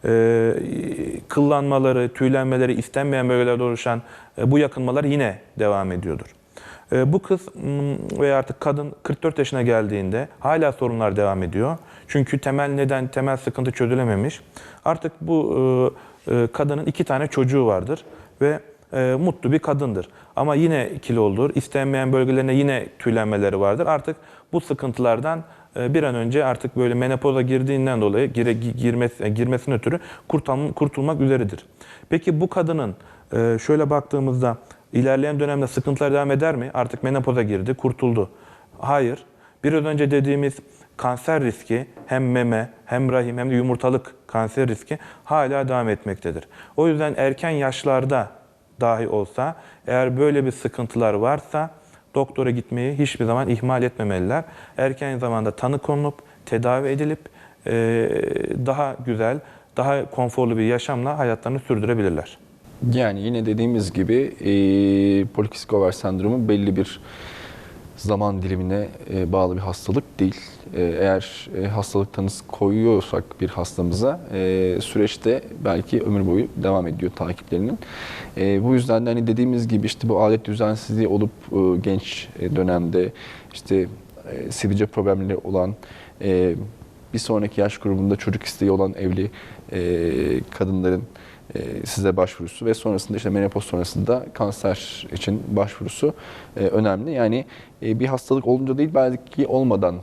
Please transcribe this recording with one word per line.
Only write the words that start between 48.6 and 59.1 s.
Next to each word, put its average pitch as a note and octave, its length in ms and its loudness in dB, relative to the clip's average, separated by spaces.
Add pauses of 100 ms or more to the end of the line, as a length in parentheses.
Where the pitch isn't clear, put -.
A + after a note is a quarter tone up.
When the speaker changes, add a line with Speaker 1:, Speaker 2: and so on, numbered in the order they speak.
Speaker 1:
dahi A#2 280 2
olsa B2 480 -4 (300)
eğer B2+ 320 0
böyle D3 260 4
bir C3 60 0
sıkıntılar A#2 640 -2
varsa D3 560 -2 (440)
doktora C3+ 360 0
gitmeyi A#2+ 480 -4
hiçbir C3+ 260 0
zaman A#2+ 240 0
ihmal B2 340 0
etmemeliler. A2 600 0 (320)
Erken C3+ 420 -2
zamanda A2+ 320 0
tanı C3 280 -2
konulup, C#3+ 360 -2 (320)
tedavi B2 420 0
edilip, D3+ 320 -2 (460)
e, - 60 0 (920)
daha C3+ 300 -2 (100)
güzel, A#2 320 0 (380)